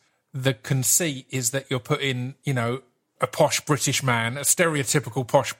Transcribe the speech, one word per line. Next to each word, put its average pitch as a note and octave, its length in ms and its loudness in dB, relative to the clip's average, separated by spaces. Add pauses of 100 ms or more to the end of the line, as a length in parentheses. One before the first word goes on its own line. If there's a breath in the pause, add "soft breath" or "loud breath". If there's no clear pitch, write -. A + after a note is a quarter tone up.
(340)
the C3 200 2
conceit C3+ 760 -2
is C3 220 -2
that C3+ 180 -4
you're C3 100 -2
putting, C3+ 640 -4
you C#3+ 100 -2
know, B2 280 -2 (400)
a B2+ 60 0
posh - 340 2
British C#3+ 420 0
man, A#2+ 340 0
a C#3 40 -10
stereotypical C#3 840 0
posh - 320 2